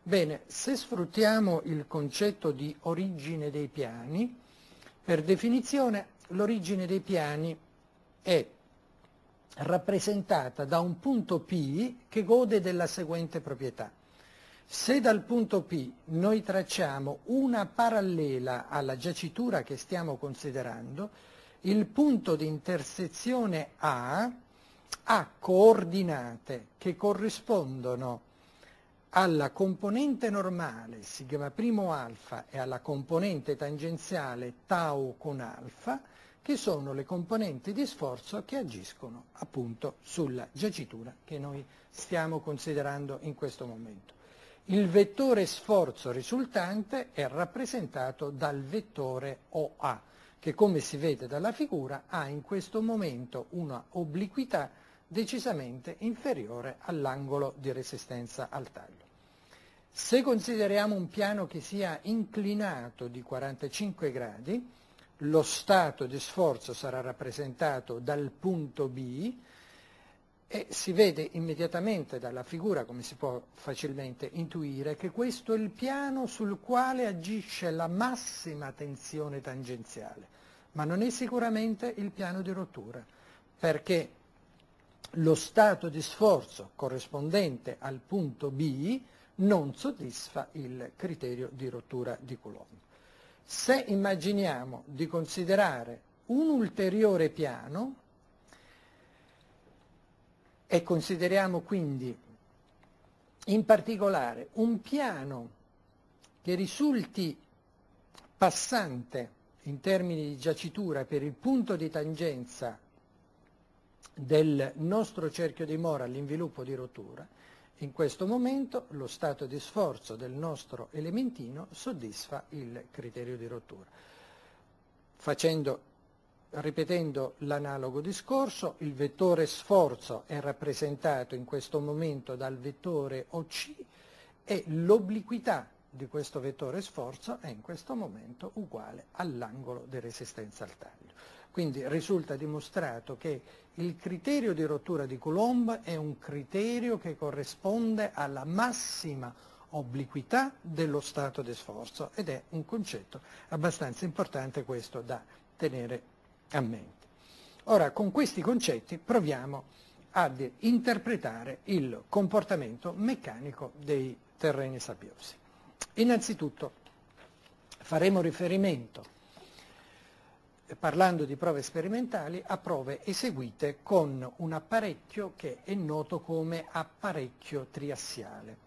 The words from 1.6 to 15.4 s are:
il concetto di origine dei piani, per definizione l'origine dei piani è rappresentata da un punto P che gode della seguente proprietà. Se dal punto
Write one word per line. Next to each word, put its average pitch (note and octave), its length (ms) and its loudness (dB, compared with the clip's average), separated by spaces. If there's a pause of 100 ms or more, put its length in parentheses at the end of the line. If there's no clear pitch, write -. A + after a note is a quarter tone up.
il D3+ 200 -2
concetto D#3+ 640 0
di C#3+ 300 -4
origine E3 720 -2
dei D3 160 -2
piani, C#3 680 -2 (680)
per E3 180 4
definizione A#3 880 4 (220)
l'origine F#3+ 580 2
dei F#3+ 140 2
piani D#3 540 0 (680)
è E3+ 260 4 (1080)
rappresentata F3 1080 2
da D#3+ 160 2
un F3 200 0
punto G#3 420 2
P E3+ 640 0
che A3 160 0
gode A3 380 8
della F3 260 2
seguente E3 540 -2
proprietà. B2 500 -6 (720)
Se - 360 2
dal G#3+ 200 6
punto A3 400 2